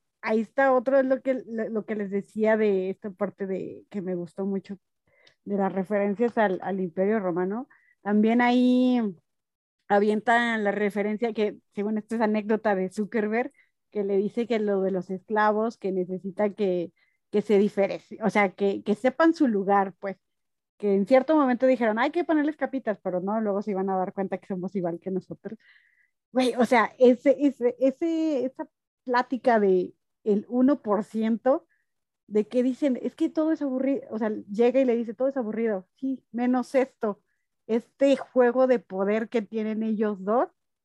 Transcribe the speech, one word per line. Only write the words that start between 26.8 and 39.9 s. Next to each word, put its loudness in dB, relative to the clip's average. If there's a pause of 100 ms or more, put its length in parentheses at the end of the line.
ese, 6
ese, 0
ese, 0
esa -10 (360)
plática 0
de 2 (300)
el 0
uno 2
por 0
ciento -2 (600)
de 0
que 0
dicen, 0
"Es -6
que 0
todo 0
es -2
aburrido", -2
o -6
sea, -2
llega 0
y 4
le 2
dice, -4
"Todo -2
es -2
aburrido", -2 (120)
sí, -6
menos -2
esto, -2 (480)
este 0
juego 2
de 2
poder -2
que -2
tienen -4
ellos -2